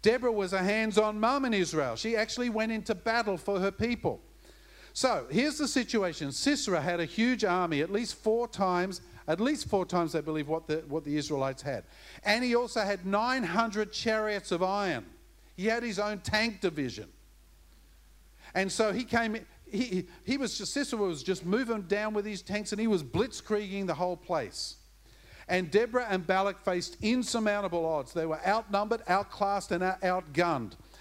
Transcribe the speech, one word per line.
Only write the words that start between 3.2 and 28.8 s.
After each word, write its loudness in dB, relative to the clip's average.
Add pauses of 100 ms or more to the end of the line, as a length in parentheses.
for -2
her 2
people. -2 (720)
So 2
here's 2
the 0
situation. 0
Sisera 0
had 0
a 2
huge 2
army, 2
at 0
least -2
four 0
times, 0 (260)
at 2
least 0
four 2
times, 0
they 0
believe, -2
what -2
the, -2
what -4
the -2
Israelites -2
had. -6 (380)
And 2
he 2
also 0
had -2
nine 2
hundred 0
chariots 0
of 2
iron. 0 (500)
He -2
had 2
his -4
own -2
tank 0
division. -4 (1500)
And 2
so 2
he -2
came, 0 (340)
he, -4
he, -2 (180)
he 0
was -2
just, -6
Sisera -2
was -2
just -2
moving 0
down -2
with 0
his -6
tanks -4
and -4
he 2
was 4
blitzkrieging -2
the 0
whole -2
place. -4 (720)
And 0
Deborah 2
and 0
Balak 2
faced -2
insurmountable 0
odds. -2
They 0
were -2
outnumbered, 0